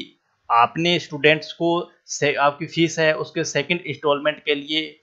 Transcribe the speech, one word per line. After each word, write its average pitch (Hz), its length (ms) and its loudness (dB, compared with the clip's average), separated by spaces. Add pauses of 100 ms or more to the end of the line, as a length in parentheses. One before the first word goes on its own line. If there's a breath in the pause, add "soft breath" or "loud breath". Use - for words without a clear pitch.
(480)
आपने 175 500 2
स्टूडेंट्स 151 540 0
को 170 380 -2 (160)
से, 147 280 -2
आपकी 143 320 0
फीस 160 320 -2
है 156 160 4
उसके 151 300 -6
सेकंड 160 360 -2
इंस्टॉलमेंट 147 580 -2
के 147 160 0
लिए 151 260 -4 (220)